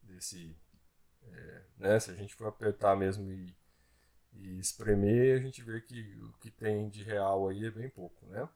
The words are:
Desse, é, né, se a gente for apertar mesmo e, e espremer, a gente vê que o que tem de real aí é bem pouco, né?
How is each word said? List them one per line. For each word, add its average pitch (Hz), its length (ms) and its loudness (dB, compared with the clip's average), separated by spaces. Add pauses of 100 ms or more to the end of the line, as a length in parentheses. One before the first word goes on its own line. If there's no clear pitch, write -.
Desse, 90 520 -14 (680)
é, - 380 -20 (160)
né, 101 240 4
se - 100 -10
a - 20 -12
gente 101 220 -14
for 110 120 -8
apertar 101 480 2
mesmo 95 360 -2
e, 92 240 -12 (800)
e 95 260 -12
espremer, 107 800 4
a - 20 -4
gente 131 220 -10
vê 113 160 -8
que 110 420 -14
o 110 180 -18
que 110 120 -18
tem 107 380 -2
de 104 120 -14
real 98 460 2
aí 98 180 -4
é 113 60 -4
bem 117 180 -10
pouco, - 360 -16
né? 104 300 -8